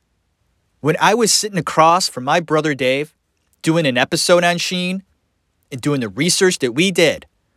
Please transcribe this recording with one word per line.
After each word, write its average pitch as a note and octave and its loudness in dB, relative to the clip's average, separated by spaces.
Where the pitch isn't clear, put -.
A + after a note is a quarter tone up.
when D3+ 0
I F#3 4
was A#3 2
sitting G#3 -4
across E3 2
from B2+ -12
my D3+ 0
brother D#3 -2
Dave, C3+ -4
doing E3 0
an B2 -2
episode F3 2
on F3 0
Sheen F#3 -6
and - -12
doing C#3+ -2
the A2 -4
research F3 0
that A#2+ -2
we F#3 0
did, D#3 0